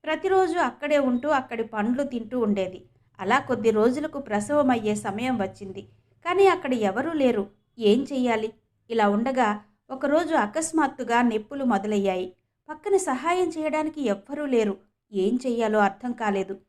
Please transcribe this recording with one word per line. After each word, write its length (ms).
ప్రతిరోజు 540
అక్కడే 380
ఉంటూ 320
అక్కడి 340
పండ్లు 400
తింటూ 360
ఉండేది. 460
అలా 200
కొద్ది 320
రోజులకు 480
ప్రసవమయ్యే 760
సమయం 420
వచ్చింది. 440
కానీ 220
అక్కడ 260
ఎవరూ 400
లేరు. 360
ఏం 340
చెయ్యాలి? 400
ఇలా 200
ఉండగా 540
ఒకరోజు 460
అకస్మాత్తుగా 840
నొప్పులు 420
మొదలయ్యాయి. 720
పక్కన 280
సహాయం 520
చేయడానికి 520
ఎవ్వరూ 440
లేరు. 320
ఏం 320
చెయ్యాలో 340
అర్థం 320
కాలేదు. 580